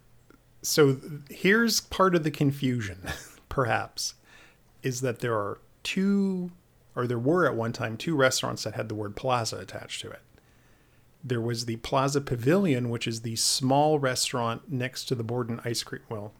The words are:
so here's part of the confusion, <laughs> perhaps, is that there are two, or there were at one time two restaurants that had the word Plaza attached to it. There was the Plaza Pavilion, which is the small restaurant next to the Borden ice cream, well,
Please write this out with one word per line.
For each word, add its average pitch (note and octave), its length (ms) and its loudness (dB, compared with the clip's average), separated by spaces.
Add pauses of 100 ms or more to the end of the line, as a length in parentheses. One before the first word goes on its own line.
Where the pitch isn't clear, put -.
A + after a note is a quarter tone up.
(600)
so C3+ 380 4 (320)
here's A3 500 4
part F#3+ 340 2
of D#3+ 100 2
the D#3 60 2
confusion, B2+ 680 0 (280)
<laughs> - 220 -20
perhaps, - 680 -2 (680)
is B2+ 180 -4
that B2 200 -4
there A#2+ 140 -2
are G#2 260 -4 (240)
two, F#3+ 680 0 (460)
or B2 100 -2
there A#2+ 140 0
were D#3 260 4
at B2 80 2
one A2+ 180 -2
time A2+ 240 -6
two E3 200 -2
restaurants B2+ 480 2
that A2 100 -6
had A#2 140 -6
the A2 80 -4
word G#2 180 -6
Plaza A#2+ 440 -2
attached - 420 -12
to - 100 -12
it. - 100 -16 (1000)
There A#2+ 180 -2
was A#2 260 -2
the A2+ 100 -4
Plaza C#3 440 2
Pavilion, C3 680 2
which A#2 160 -4
is A2+ 160 -4
the A2+ 140 -4
small C#3+ 640 4
restaurant A#2+ 720 -2
next B2+ 320 -4
to C#3 100 -2
the A#2 80 -4
Borden A#2 420 -2
ice A#2 200 -2
cream, - 240 -12
well, G#2+ 320 -8